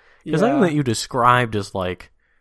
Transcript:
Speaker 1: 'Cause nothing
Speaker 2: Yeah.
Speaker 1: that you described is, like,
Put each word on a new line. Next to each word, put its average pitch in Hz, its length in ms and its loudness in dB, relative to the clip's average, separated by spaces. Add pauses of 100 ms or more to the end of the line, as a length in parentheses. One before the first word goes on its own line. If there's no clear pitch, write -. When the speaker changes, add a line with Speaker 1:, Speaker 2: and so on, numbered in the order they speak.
(240)
Speaker 1:
'Cause 156 180 -2
nothing 269 200 2
Speaker 2:
Yeah. 185 60 4
Speaker 1:
that 151 60 0
you 147 100 0
described 120 720 0
is, 101 200 -6
like, 92 360 -6 (300)